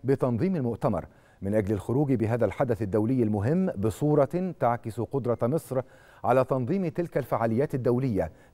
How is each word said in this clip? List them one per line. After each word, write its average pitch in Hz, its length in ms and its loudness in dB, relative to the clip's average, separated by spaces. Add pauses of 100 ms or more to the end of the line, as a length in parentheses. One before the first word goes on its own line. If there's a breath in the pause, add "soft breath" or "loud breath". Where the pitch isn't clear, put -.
بتنظيم 135 520 0
المؤتمر 117 500 -2 (360 soft breath)
من 98 140 -2
أجل 110 180 2
الخروج 131 400 0
بهذا 113 320 2
الحدث 117 360 0
الدولي 110 420 0
المهم 110 420 2
بصورة 147 920 0
تعكس 120 400 -2
قدرة 117 420 -2
مصر 131 400 -2 (420 loud breath)
على 123 200 4
تنظيم 147 440 0
تلك 170 300 -4
الفعاليات 117 580 0
الدولية 120 560 0 (220 soft breath)